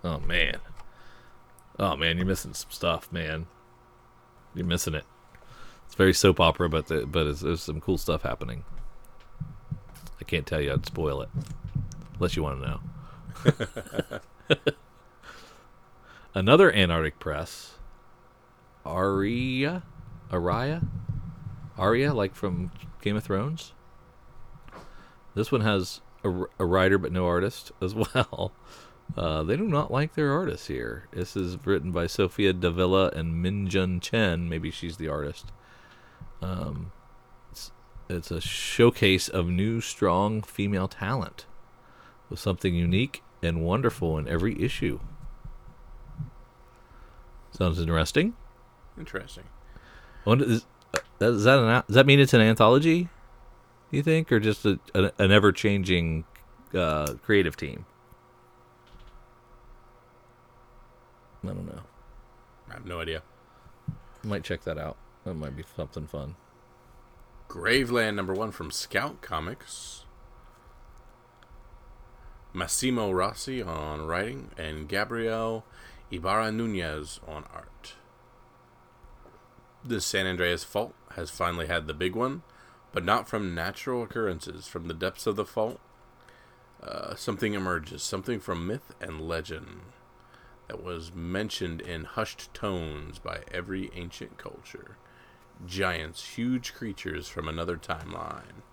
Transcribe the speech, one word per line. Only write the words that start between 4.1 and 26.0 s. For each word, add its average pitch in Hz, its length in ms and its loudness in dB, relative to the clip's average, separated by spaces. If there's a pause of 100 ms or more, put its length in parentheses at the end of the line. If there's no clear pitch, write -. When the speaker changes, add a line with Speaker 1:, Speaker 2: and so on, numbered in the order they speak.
Speaker 1:
You're 87 100 -4
missing 85 300 -2
it. - 100 -6 (800)
It's - 100 -16
very 95 180 8
soap 95 260 6
opera, 82 300 4
but 78 180 0
the, 73 180 0
but 78 220 2
it's, 71 140 -2
there's 80 200 0
some 78 200 -6
cool 90 160 0
stuff - 260 -2
happening. 60 400 -6 (1600)
I - 40 -12
can't 78 220 -2
tell 78 160 -2
you. 69 120 0
I'd - 120 0
spoil 69 360 -2
it. - 80 -8 (840)
Unless 90 200 0
you 82 80 0
wanna 67 360 -4 (680)
know. - 760 2 (300)
<laughs> 143 80 6 (1800)
Another 139 380 10
Antarctic 82 460 4
Press. - 560 -6 (1080)
Aria? 120 1000 0 (480)
Aria? 113 500 0 (960)
Aria, 120 360 4
like 101 220 0
from 90 360 -2 (300)
Game 104 140 0
of 104 80 -2
Thrones? 120 500 -4 (1600)
This 104 160 0
one 120 100 4
has 101 400 0 (220)